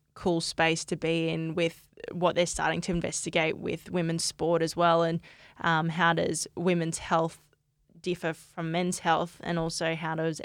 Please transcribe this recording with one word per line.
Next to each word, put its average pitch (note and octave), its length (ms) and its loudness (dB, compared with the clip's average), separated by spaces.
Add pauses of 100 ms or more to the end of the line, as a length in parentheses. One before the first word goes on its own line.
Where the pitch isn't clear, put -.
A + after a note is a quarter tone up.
(140)
cool E3+ 280 0
space E3 440 0
to F3 100 -4
be E3 340 0
in E3 260 -4
with E3 320 -2 (240)
what F3 240 0
they're F3 100 2
starting D#3+ 360 -2
to F#3+ 100 -4
investigate E3 680 -2
with - 340 -8
women's E3 320 -2
sport E3 380 0
as E3 140 -2
well, E3+ 280 6
and, E3 160 0 (420)
um, E3 280 2
how E3+ 240 4
does E3 420 -2
women's E3+ 420 0
health E3 440 0 (600)
differ E3+ 320 -2
from E3 380 -8
men's F3+ 280 -2
health, E3+ 420 0
and E3+ 180 -4
also E3 360 -2
how D#3+ 200 -4
does D#3+ 300 -2